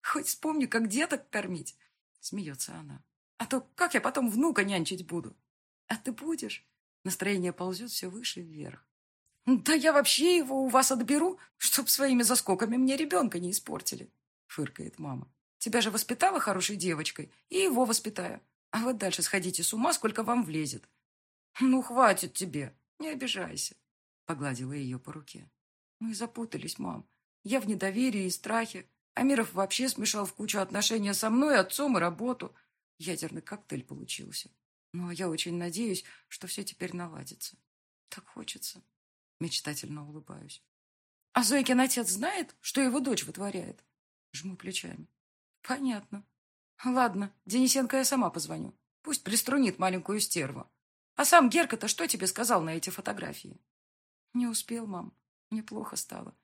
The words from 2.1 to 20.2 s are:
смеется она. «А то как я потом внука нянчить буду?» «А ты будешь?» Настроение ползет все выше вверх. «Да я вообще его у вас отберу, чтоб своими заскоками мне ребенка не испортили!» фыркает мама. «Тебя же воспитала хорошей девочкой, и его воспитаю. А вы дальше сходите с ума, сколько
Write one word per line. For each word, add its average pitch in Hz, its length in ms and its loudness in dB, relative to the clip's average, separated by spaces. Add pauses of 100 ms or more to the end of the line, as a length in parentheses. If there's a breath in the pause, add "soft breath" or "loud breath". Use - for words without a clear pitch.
смеется 160 560 -8
она. 143 260 -16 (340)
«А 233 100 -8
то 262 280 -2
как 349 200 2
я 240 60 4
потом 269 300 0
внука 233 340 2
нянчить 180 420 -2
буду?» - 300 -6 (520)
«А 226 80 -2
ты 262 160 -6
будешь?» 277 540 -6 (380)
Настроение 185 480 0
ползет 185 380 -6
все - 180 -6
выше 202 320 -8
вверх. 156 460 -14 (600)
«Да 262 280 6
я 311 180 6
вообще 311 440 6
его 269 260 2
у 262 60 2
вас 262 240 6
отберу, 294 460 2 (180 loud breath)
чтоб - 320 2
своими 262 340 4
заскоками 226 540 2
мне 262 200 4
ребенка 294 420 2
не 175 120 -4
испортили!» - 600 -6 (360)
фыркает - 520 -8
мама. 135 320 -10 (280)
«Тебя 233 220 0
же 214 100 2
воспитала 254 500 0
хорошей 202 360 0
девочкой, 160 540 -4 (180 soft breath)
и 359 100 -2
его 277 260 4
воспитаю. 214 560 -4 (300)
А 226 140 0
вы 254 100 0
дальше 190 280 -2
сходите 180 400 -2
с - 120 0
ума, 262 180 2
сколько 226 300 0